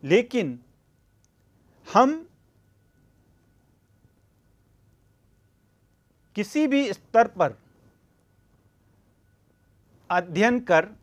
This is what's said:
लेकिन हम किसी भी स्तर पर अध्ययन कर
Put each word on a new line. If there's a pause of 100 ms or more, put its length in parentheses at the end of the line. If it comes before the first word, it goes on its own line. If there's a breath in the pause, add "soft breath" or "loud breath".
लेकिन (1300)
हम (4000)
किसी
भी
स्तर
पर (2500)
अध्ययन
कर (140)